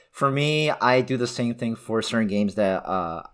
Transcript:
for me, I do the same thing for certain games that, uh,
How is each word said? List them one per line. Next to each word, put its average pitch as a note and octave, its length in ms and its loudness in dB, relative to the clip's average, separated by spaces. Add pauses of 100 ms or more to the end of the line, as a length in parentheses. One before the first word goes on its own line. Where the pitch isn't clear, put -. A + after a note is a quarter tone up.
(120)
for C#3 200 0
me, D3+ 400 2
I B2+ 300 4
do C3 160 -2
the A#2+ 100 -2
same A#2+ 260 -2
thing A2+ 220 -4
for A2 260 -2
certain A2+ 260 0
games G2+ 280 0
that, F#2+ 320 2
uh, E2+ 340 -4 (120)